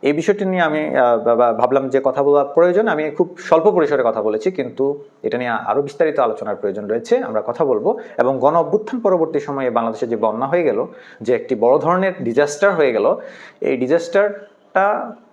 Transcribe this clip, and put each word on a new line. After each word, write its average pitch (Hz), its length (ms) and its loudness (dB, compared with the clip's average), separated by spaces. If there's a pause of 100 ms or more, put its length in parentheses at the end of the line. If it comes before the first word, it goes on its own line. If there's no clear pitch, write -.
এই 139 120 0
বিষয়টি 196 320 -2
নিয়ে 185 160 -2
আমি, 151 360 -2
আহ, 120 200 4
বা-, 117 180 2
বা-, 120 180 4
ভাবলাম 131 360 0
যে 131 140 2
কথা 139 200 0
বলা 143 200 4
প্রয়োজন। 175 440 2
আমি 151 240 -2
খুব 165 260 -4
স্বল্প 165 340 2
পরিসরে 147 340 2
কথা 110 160 2
বলেছি, 107 300 0
কিন্তু 139 520 -4 (200)
এটা - 140 -2
নিয়ে 123 120 -4
আরও 110 320 -2
বিস্তারিত 147 380 0
আলোচনার 110 360 -2
প্রয়োজন 104 320 -6
রয়েছে, 117 300 0
আমরা 110 280 -2
কথা 123 200 -2
বলবো। 131 340 0 (180)
এবং 127 220 0
গণ 143 160 2
অভ্যুত্থান 185 440 -2
পরবর্তী 165 400 0
সময়ে 139 300 -4
বাংলাদেশে 113 380 -2
যে 113 80 -2
বন্যা 113 320 -2
হয়ে 170 160 0
গেল, 123 220 0 (360)
যে 117 140 0
একটি 117 200 -4
বড় 117 240 4
ধরনের 180 340 0 (100)
ডিজাস্টার 143 520 2
হয়ে 143 180 2
গেল, 113 220 2 (460)
এই 135 160 0
ডিজাস্টারটা 196 1300 -2 (220)